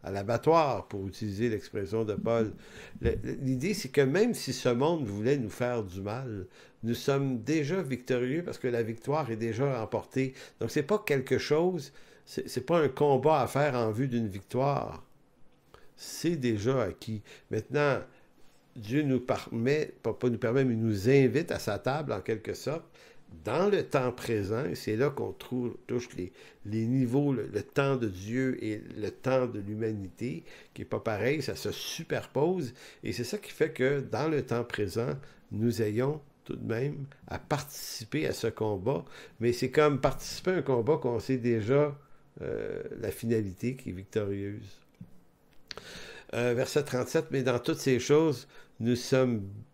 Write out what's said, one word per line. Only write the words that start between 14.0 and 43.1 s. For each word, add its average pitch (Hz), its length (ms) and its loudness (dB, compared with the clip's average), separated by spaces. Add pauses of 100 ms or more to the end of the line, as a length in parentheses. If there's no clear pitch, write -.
d'une 117 200 0
victoire. 101 760 -2 (920)
C'est - 400 -2
déjà 123 460 2
acquis. 107 400 -4 (300)
Maintenant, 131 480 0 (760)
Dieu 123 280 0
nous 131 160 2
permet, 123 840 0
pas, 110 120 -2
pas 123 160 0
nous 117 100 0
permet, 127 260 4
mais 120 100 2
nous 110 340 2
invite 135 420 6
à - 80 -2
sa 101 180 -2
table, 135 360 -2
en 95 80 -4
quelque 107 340 -4
sorte, 160 300 -6 (600)
dans 170 240 2
le 190 140 4
temps 127 280 2
présent, 110 540 -2
et - 100 -2
c'est 107 220 -2
là 139 120 2
qu'on 113 220 -4
trouve, - 460 -6 (100)
touche 120 300 -4
les, 90 160 -8 (320)
les 110 200 0
niveaux, 131 460 2
le, 120 160 -2
le 101 160 -4
temps 139 320 0
de 117 140 0
Dieu 113 520 -2
et 107 200 -4 (160)
le 104 120 -4
temps 127 380 0
de 107 140 -6
l'humanité, 107 840 -4 (300)
qui - 80 -12
est 104 40 -8
pas 113 140 -4
pareil, 113 420 0
ça 101 140 -4
se - 160 -6
superpose, 151 1000 -2 (300)
et 104 100 -4
c'est 120 100 -4
ça 208 140 -4
qui - 140 -12
fait 151 200 0
que, 139 300 2
dans 113 260 -2
le 151 180 0
temps 117 200 0
présent, 110 480 -2 (380)
nous 110 300 0
ayons 123 380 0 (240)
tout - 140 -8
de 110 100 -8
même 135 380 -2 (220)
à - 120 -8
participer - 880 -4
à - 60 -2
ce - 140 -2
combat, 110 580 -2 (340)
mais 120 140 2
c'est 131 180 -2
comme 147 300 6
participer - 500 0
à 190 40 2
un 170 60 2
combat 135 360 2
qu'on 123 220 0
sait 131 180 0
déjà, 123 600 2 (440)
euh, 52 420 -6 (160)
la 104 120 -4